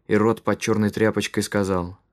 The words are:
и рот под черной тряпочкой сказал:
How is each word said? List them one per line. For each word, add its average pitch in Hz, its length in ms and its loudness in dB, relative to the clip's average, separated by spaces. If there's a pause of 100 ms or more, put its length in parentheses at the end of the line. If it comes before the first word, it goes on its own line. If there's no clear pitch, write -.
и 107 100 2
рот 110 260 2
под 104 160 -2
черной 107 320 0
тряпочкой 104 540 0
сказал: 95 540 -2 (140)